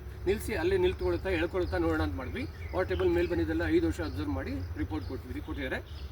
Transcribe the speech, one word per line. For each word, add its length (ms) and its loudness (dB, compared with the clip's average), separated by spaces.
ನಿಲ್ಸಿ 280 0
ಅಲ್ಲೇ 300 4
ನಿಲ್ತ್ಕೊಳ್ತಾ 440 2
ಎಳ್ಕೊಳ್ತಾ 480 0
ನೋಡೋಣ 260 2
ಅಂತ 180 0
ಮಾಡಿದ್ವಿ. 240 -4
ವಾಟರ್ 140 2
ಟೇಬಲ್ 280 2
ಮೇಲ್ 160 4
ಬಂದಿದ್ದೆಲ್ಲ 340 2
ಐದು 200 4
ವರ್ಷ 140 0
ಅಬ್ಸರ್ವ್ 380 -2
ಮಾಡಿ 140 -4
ರಿಪೋರ್ಟ್ 300 -4
ಕೊಟ್ವಿ, 320 -8
ಕೊಟ್ಟಿದ್ದಾರೆ. 400 -4